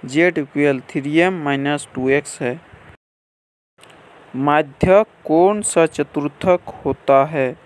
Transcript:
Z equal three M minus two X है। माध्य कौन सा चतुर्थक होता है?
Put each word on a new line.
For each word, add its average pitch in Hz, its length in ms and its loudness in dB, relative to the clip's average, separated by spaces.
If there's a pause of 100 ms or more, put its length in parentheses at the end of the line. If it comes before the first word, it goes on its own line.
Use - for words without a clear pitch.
Z 165 240 2
equal 143 480 -2
three 156 500 -2
M - 20 -6 (140)
minus 143 480 -4
two 135 280 0
X - 180 -16
है। 135 200 -6 (1800)
माध्य 147 680 2 (220)
कौन 185 360 2
सा 165 240 2
चतुर्थक 151 760 -2 (240)
होता 135 400 2
है? 143 420 -4